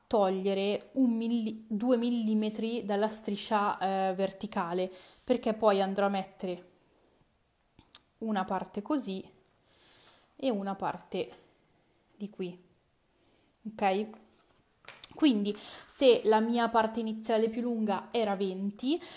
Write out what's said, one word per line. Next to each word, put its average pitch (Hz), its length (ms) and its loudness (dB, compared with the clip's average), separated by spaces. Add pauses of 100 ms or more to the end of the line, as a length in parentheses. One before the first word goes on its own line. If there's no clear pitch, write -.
togliere 196 840 2
un 254 220 4
milli-, 226 520 -2
due 233 280 2
millimetri 220 880 0
dalla 202 240 0
striscia, 208 680 -2
eh, 190 380 0
verticale, 185 760 -4 (380)
perché 247 240 2
poi 214 260 4
andrò 196 280 2
a - 20 2
mettere 190 580 -6 (1500)
una 214 260 -2
parte 190 360 -6
così 202 420 -4 (1120)
e 269 140 -2
una 196 240 -2
parte - 560 -6 (880)
di 202 140 -10
qui, 180 280 -10 (1080)
ok? 208 400 0 (1040)
Quindi 208 420 2 (300)
se - 380 6
la 214 160 6
mia 233 300 2
parte 226 320 2
iniziale 220 480 0
più 226 120 -4
lunga 220 480 -2
era 208 260 0
venti, 202 640 -2 (180)